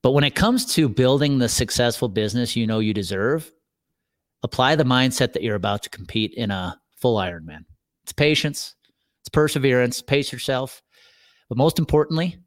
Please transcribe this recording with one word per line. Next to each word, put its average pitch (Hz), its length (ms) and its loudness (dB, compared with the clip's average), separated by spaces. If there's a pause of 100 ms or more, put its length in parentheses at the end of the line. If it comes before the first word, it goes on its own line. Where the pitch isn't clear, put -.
But 127 100 4
when 143 120 4
it 139 100 0
comes 240 400 0
to 156 140 2
building 135 500 2
the 120 100 2
successful 120 600 0
business 107 480 -2
you 117 100 0
know 110 140 0
you 107 120 0
deserve, 104 580 -2 (920)
apply 131 320 0
the 151 100 2
mindset 127 480 2
that - 100 -4
you're 104 140 -2
about 101 280 -2
to - 60 -16
compete 110 440 -4
in 113 160 -4
a 90 280 -6 (180)
full 120 200 2
Ironman. 82 480 -6 (380)
It's - 100 -18
patience, - 640 0 (460)
it's - 60 -18
perseverance, 135 720 2
pace 139 320 -2
yourself, 131 480 -4 (680)
but 110 100 -4
most 160 220 2
importantly 160 680 0